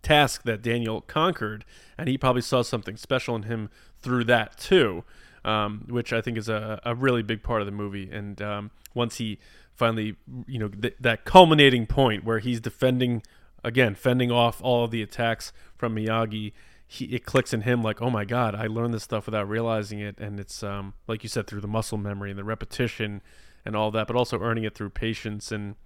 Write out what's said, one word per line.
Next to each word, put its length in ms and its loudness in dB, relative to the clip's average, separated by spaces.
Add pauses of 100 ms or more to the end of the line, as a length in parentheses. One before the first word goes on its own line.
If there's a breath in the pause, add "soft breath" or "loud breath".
task 420 4
that 180 -2
Daniel 400 0
conquered, 640 -2 (340 loud breath)
and 100 -4
he 100 0
probably 240 2
saw 200 2
something 340 -4
special 400 -2
in 80 -6
him 260 -6 (300 soft breath)
through 240 0
that 340 2
too, 460 4 (400 loud breath)
um, 440 -2
which 240 -4
I 80 2
think 180 -4
is 100 -6
a, 360 -4
a 100 -2
really 280 2
big 200 -4
part 200 0
of 40 -2
the 60 -6
movie. 380 -8
And, 320 -10
um, 280 -6 (240)
once 240 0
he 200 -4 (360 soft breath)
finally, 420 0 (300)
you 120 -6
know, 100 -2
th-, 320 -4
that 240 2
culminating 640 8
point 380 2
where 140 0
he's 220 -2
defending, 640 0 (400 soft breath)
again, 320 2
fending 360 2
off 320 2
all 220 4
of 60 -2
the 120 -2
attacks 500 -4 (240 soft breath)
from 180 -2
Miyagi, 580 -2 (340 soft breath)
he, 180 -10
it 200 -6
clicks 300 2
in 80 0
him 200 2
like, 200 -2
"Oh 80 0
my 140 0
God, 320 0
I 100 -4
learned 260 -2
this 120 -4
stuff 220 -4
without 220 -2
realizing 520 -2
it." 180 -10
And 220 -10
it's, 240 -12
um, 300 -8 (120)
like 160 -4
you 60 -10
said, 180 -4
through 140 -8
the 80 -6
muscle 300 -2
memory 320 -6
and 80 -10
the 60 -10
repetition 800 -4 (420 soft breath)
and 120 -4
all 160 2
that, 160 0
but 80 0
also 240 0
earning 240 -2
it 100 -6
through 160 -8
patience 640 -6
and 340 -8